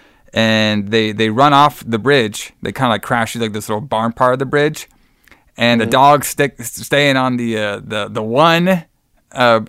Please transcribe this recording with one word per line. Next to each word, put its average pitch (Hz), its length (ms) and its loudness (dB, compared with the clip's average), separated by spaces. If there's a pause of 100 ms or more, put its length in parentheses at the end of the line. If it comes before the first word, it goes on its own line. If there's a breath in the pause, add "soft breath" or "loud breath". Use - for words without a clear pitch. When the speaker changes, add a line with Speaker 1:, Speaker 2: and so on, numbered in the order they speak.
(340 soft breath)
Speaker 1:
And 107 560 0
they, 107 240 0
they 110 160 0
run 135 240 2
off 143 340 2
the 113 120 -2
bridge. 117 540 0 (100)
They 101 100 -8
kinda, 131 160 -2
like, 104 140 0
crash 117 300 -2
through, 117 100 -6
like, 110 100 -4
this 107 160 -10
little 107 140 -4
barn 113 300 -4
part 127 200 2
of 127 60 0
the 135 80 -4
bridge. 147 420 -2 (680 soft breath)
And 117 240 2
Speaker 2:
Mm-hmm. 110 100 -2
Speaker 1:
the - 20 -2
dog's 139 360 4
stick, 143 340 -4
staying 143 560 -2
on 127 180 -2
the, 117 220 -2
uh, 101 260 -4
the, 104 240 -6
the 110 140 -6
one, 165 640 2 (480)
uh, 120 360 4